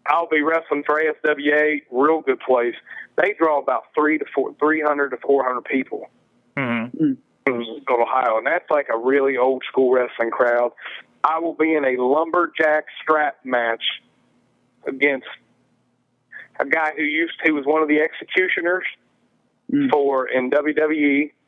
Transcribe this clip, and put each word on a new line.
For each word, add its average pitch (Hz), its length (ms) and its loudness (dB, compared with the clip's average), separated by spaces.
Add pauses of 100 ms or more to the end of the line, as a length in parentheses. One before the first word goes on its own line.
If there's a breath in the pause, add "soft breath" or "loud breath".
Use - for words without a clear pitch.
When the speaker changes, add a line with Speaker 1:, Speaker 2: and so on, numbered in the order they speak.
Speaker 1:
I'll 160 220 0
be 156 140 2
wrestling 156 420 -2
for 151 140 0
A 156 120 0
S 151 40 -4 (100)
W 147 300 0
A, 151 260 2 (120)
real 151 300 2
good 131 180 -2
place. 120 340 2 (420 loud breath)
They 202 220 2
draw 156 220 4
about 127 240 -2 (100)
three 151 240 2
to - 60 -8 (100)
four, - 240 -2
three 156 240 0
hundred 143 280 0
to 123 80 -6
four 139 260 2
hundred 127 200 -2
people - 440 -4 (480)
Speaker 2:
Mm-hmm. 123 480 -2
Speaker 3:
Mm. 135 120 2 (300)
Speaker 1:
in 120 180 0 (240)
Ohio, 120 480 2
and 110 100 -2
that's, 165 240 -2
like, 147 220 0
a 113 60 0
really 135 400 2
old 127 300 2
school 131 260 2
wrestling 120 360 0
crowd. 120 420 2 (520 loud breath)
I 160 140 0
will 165 160 -4
be 160 200 2
in 147 100 0
a 127 180 0
lumberjack 156 840 2 (160)
strap 151 440 0
match 120 380 -2 (1040)
against 135 400 0 (1300 loud breath)
a 143 60 -2
guy 156 300 -2
who 156 80 -6
used 160 300 -4 (100)
to, 160 80 2
was 143 120 -2
one 156 180 0
of 151 60 0
the 151 120 2
executioners 180 840 -4 (880)
Speaker 3:
Mm. 139 180 0
Speaker 1:
for, 135 380 2
in 127 220 0
W 147 240 0
W 156 320 0
E. 143 260 0 (160)